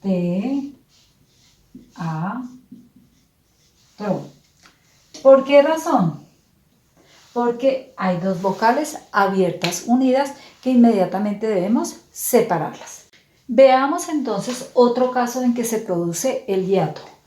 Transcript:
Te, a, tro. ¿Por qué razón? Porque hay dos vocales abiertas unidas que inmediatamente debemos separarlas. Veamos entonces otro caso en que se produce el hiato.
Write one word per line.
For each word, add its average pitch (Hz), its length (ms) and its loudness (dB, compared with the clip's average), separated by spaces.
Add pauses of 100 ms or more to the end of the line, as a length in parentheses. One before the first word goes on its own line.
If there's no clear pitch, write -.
Te, 196 720 -4 (1200)
a, 175 460 -8 (1600)
tro. 190 280 -4 (960)
¿Por 269 220 6
qué 277 180 4
razón? 285 640 0 (1080)
Porque 240 640 -2
hay 185 200 -2
dos 180 240 -4
vocales 226 580 0 (120)
abiertas 190 760 0
unidas 247 460 2 (280)
que 254 100 -4
inmediatamente 208 760 2
debemos 220 500 -2 (140)
separarlas. - 920 -4 (420)
Veamos 269 640 4
entonces 247 640 -4
otro 247 380 4
caso 247 300 -4
en 247 120 0
que 240 100 -2
se 226 160 -2
produce 175 680 -4
el 190 200 -2
hiato. 175 340 0 (260)